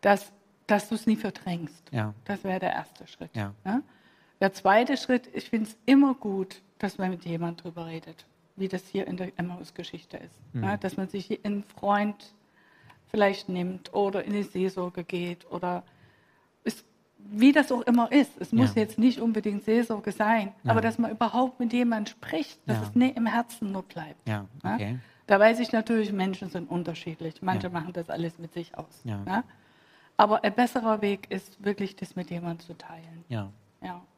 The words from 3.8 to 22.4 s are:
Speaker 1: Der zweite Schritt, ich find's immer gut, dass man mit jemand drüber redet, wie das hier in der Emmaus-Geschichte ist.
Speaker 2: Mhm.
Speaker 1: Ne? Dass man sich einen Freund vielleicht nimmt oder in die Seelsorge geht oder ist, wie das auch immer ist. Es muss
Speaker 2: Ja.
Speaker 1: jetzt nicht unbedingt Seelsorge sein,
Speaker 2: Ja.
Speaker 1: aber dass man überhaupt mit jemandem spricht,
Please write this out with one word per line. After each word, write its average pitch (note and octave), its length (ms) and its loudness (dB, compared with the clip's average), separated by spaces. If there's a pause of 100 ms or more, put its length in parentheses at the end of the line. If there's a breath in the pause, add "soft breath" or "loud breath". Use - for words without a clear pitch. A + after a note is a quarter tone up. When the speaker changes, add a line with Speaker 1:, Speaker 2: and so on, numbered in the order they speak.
Speaker 1:
Der F#3+ 120 2
zweite A#3 440 4
Schritt, B3 360 0
ich - 180 -10
find's A3 260 -2 (100)
immer C#4 280 8
gut, G3 480 -6 (180)
dass G3 180 -4
man F#3 120 -2
mit F3 140 -8
jemand E3+ 380 -4
drüber E3+ 240 -10
redet, E3 380 -14 (320)
wie F#3+ 100 -4
das F#3 220 -4
hier F#3+ 180 -4
in F#3 100 -6
der F3+ 220 -6
Emmaus-Geschichte F3 760 -10
ist. - 180 -16 (180)
Speaker 2:
Mhm. - 100 -4
Speaker 1:
Ne? G3+ 180 -2
Dass F3+ 160 -4
man F#3+ 120 -4
sich - 360 -6
einen G3+ 180 -4
Freund G3+ 540 0 (920 soft breath)
vielleicht G3+ 380 2
nimmt F3+ 460 -4
oder G3 300 0
in G3+ 80 -4
die G3+ 100 0
Seelsorge F3+ 640 -4
geht F3 460 -6
oder F3+ 320 -4 (800 soft breath)
ist, - 200 -6 (340)
wie G#3 340 6
das C#4 200 4
auch A#3+ 100 0
immer A#3+ 300 4
ist. C#4 280 6
Es - 120 -6
muss A#3 220 6
Speaker 2:
Ja. A3 80 4
Speaker 1:
jetzt G#3+ 160 -4
nicht A#3 220 4
unbedingt G#3+ 440 -2
Seelsorge A3 480 0
sein, G#3+ 400 2 (120)
Speaker 2:
Ja. A3+ 80 0
Speaker 1:
aber A3 80 4
dass A3+ 180 0
man A#3 120 0
überhaupt A#3+ 500 0
mit A#3 120 0
jemandem A#3 400 0
spricht, - 540 -6